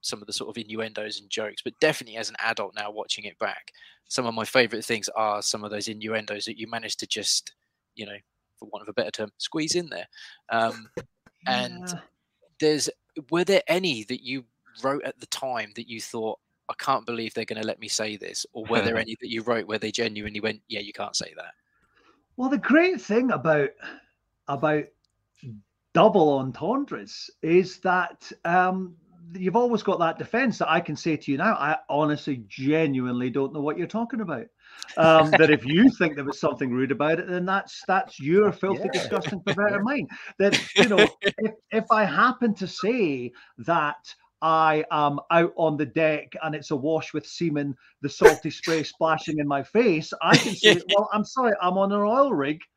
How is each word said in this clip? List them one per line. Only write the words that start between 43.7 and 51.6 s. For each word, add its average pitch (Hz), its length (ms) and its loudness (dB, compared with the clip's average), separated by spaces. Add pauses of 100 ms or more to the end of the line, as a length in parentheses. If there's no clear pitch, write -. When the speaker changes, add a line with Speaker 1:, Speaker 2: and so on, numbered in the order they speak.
Speaker 2:
I 160 480 4
am 147 280 2 (120)
out 170 260 6
on 156 200 2
the 147 100 -2
deck 151 460 0 (100)
and 156 120 -4
it's 147 160 -8
awash 151 420 -2
with 147 140 -6
semen, 147 500 -2 (260)
the 143 60 -4
salty 151 420 -2
spray 160 340 -4
splashing 156 540 -4
in 147 100 -4
my 139 140 -2
face, 185 500 0 (100)
I 190 160 4
can 214 160 -2
say, 190 260 4
Speaker 1:
<laughs> 165 60 -14
Speaker 2:
"Well, 202 260 0
I'm 214 120 0
sorry, 240 360 0